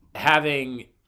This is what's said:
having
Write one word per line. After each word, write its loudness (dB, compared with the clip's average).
having 0